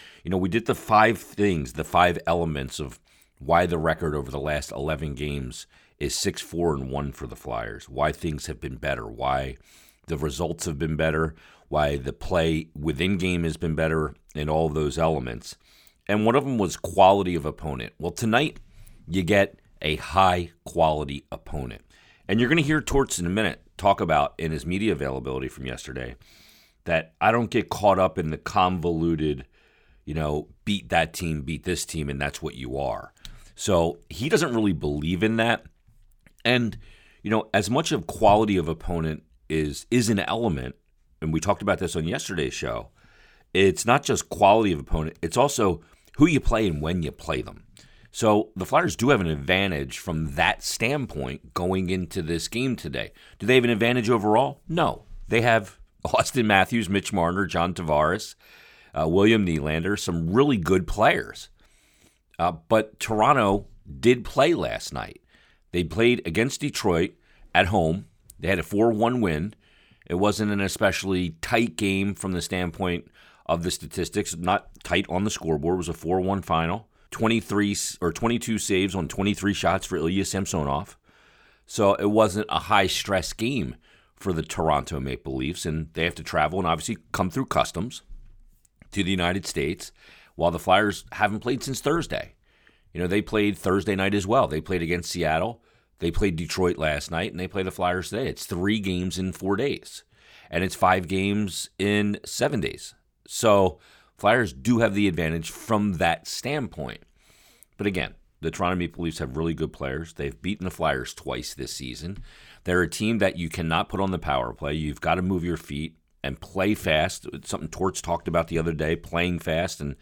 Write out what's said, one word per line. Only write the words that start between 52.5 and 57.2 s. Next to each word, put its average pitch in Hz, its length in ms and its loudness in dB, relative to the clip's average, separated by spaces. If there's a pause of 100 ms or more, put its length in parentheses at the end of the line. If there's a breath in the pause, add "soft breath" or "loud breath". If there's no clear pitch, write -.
today. 62 360 -8 (260 loud breath)
Do 101 80 -4
they 123 80 6
have 127 100 8
an 120 60 4
advantage 117 400 2
overall? 117 580 4
No. 160 360 -2 (240)
They 113 120 2
have 113 380 2 (260)
Auston - 400 2
Matthews, 101 460 4
Mitch 98 200 0
Marner, 90 360 2